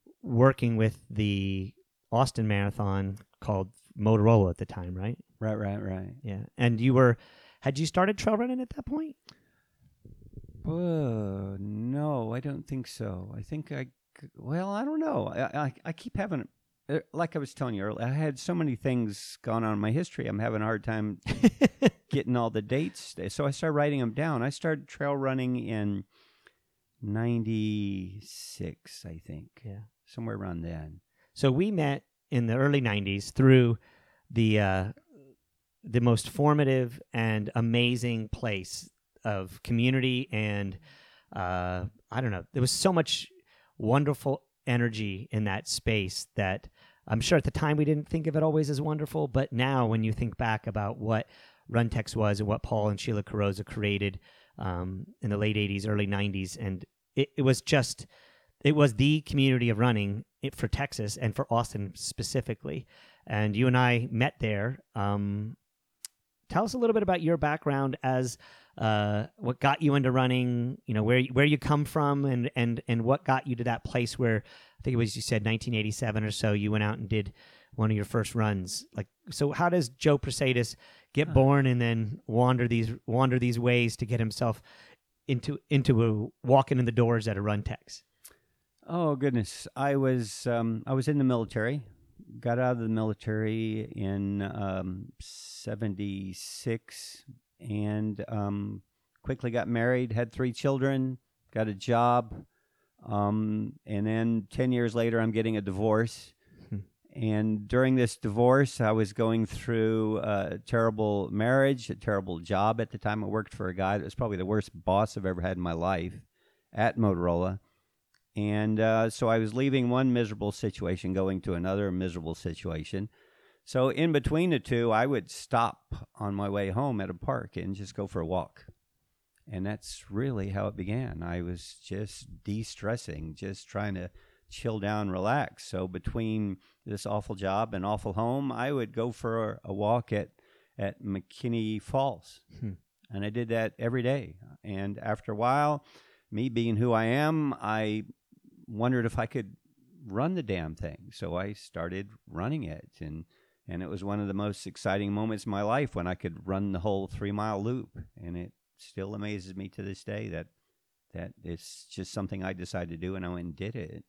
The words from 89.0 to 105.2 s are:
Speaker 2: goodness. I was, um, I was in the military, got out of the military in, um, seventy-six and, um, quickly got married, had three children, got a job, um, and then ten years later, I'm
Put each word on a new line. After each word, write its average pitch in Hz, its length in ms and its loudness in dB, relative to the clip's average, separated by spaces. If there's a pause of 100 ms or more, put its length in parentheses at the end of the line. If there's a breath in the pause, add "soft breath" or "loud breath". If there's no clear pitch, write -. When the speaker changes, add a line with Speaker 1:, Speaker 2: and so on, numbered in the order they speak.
Speaker 2:
goodness. 127 600 0
I 139 200 2
was, 127 500 2
um, 117 400 0
I 131 80 -2
was 131 140 2
in 147 100 4
the 139 60 4
military, 123 580 2 (580)
got 120 200 0
out 127 140 2
of 120 60 -4
the 113 100 -2
military 110 1080 -2
in, 101 460 -2
um, 95 680 -4 (100)
seventy-six 101 2000 -8 (360)
and, 107 680 -4
um, 101 540 -4 (420)
quickly 127 280 -4
got 117 160 0
married, 120 440 0
had 113 200 -2
three 127 200 -2
children, 131 640 0 (340)
got 110 180 0
a 104 40 -2
job, 117 640 2 (720)
um, 107 680 0 (120)
and 104 200 -2
then 113 460 0
ten 127 200 0
years 120 220 0
later, 117 260 2
I'm 113 120 2